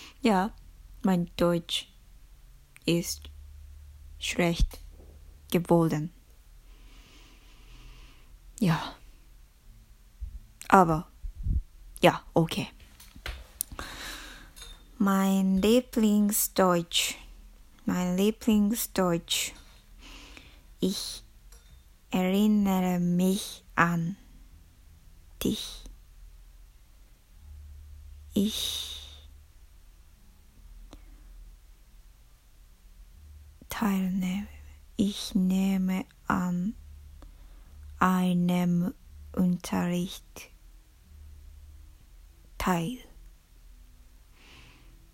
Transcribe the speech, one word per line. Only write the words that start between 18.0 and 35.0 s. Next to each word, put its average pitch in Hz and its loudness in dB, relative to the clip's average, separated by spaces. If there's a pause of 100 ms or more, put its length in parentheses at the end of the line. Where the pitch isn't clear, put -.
Lieblingsdeutsch. 202 2 (1300)
Ich - -4 (880)
erinnere 185 4
mich 180 0 (100)
an 170 2 (1300)
dich. - -4 (2500)
Ich - -4 (4000)
teilnehme, 190 -2 (500)
ich - -4